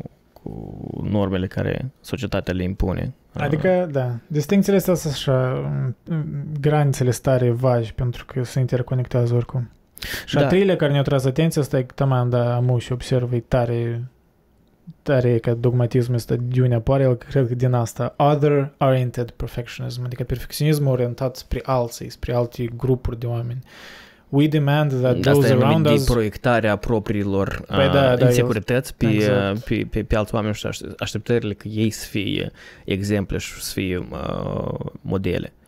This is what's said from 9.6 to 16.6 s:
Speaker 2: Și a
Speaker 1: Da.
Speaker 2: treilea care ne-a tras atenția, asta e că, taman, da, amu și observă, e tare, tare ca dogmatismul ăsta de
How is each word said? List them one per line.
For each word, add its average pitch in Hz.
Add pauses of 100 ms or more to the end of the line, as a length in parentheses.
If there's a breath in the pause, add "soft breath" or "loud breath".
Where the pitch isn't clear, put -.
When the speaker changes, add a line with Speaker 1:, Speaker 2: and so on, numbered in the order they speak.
Speaker 2:
Și -
a 147
Speaker 1:
Da. 139
Speaker 2:
treilea 185
care 143
ne-a 143
tras 135
atenția, 156
asta 135
e 131
că, 123
taman, 127
da, 120
amu 123
și -
observă, 123
e 120
tare, 117 (1000)
tare 123
ca 117
dogmatismul 123
ăsta 123
de 123